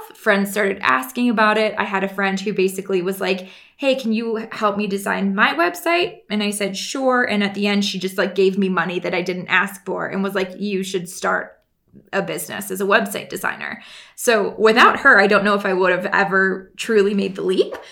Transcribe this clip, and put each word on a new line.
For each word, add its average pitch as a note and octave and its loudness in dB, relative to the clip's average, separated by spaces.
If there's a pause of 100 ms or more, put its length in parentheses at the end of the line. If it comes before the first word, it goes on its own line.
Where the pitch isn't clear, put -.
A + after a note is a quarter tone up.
(160)
Friends G3+ 2
started G3 0
asking B3+ 0
about G#3+ 4
it. G#3+ 0
I G3 0
had G3 -2
a G3 -2
friend F#3+ -2
who G#3 -4
basically F#3+ 0
was F#3+ -4
like, F#3 -2 (300)
"Hey, C4+ 2
can A3 -2
you A3+ -4
help G3+ -2
me G#3 -2
design G3 -2
my B3 4
website?" F4 -2
And G#3 -2
I G#3 -2
said, G3 -4
"Sure." B3+ 0
And G#3 0
at G3+ -2
the G3+ -2
end, G3+ 0
she G3 -6
just, F#3+ -4
like, F#3 -2
gave F#3+ 4
me F#3+ 2
money F3+ -2
that F3+ -4
I F3 0
didn't F3+ -6
ask F#3+ 0
for F3+ -4
and G3 -4
was G3 -4
like, F#3 -2
"You G3 -2
should F3+ -4
start - -4 (580)
a G3 -2
business - -8
as F#3+ -6
a G3 0
website G3 0
designer." - -8 (340)
So G#3+ 0
without A#3 6
her, B3 8
I G3+ 6
don't G3+ 4
know G#3 2
if G3+ -4
I F#3+ 0
would F#3 2
have F3+ -2
ever F#3+ 0
truly G#3+ 2
made F#3+ -2
the - -6
leap. - 0 (160)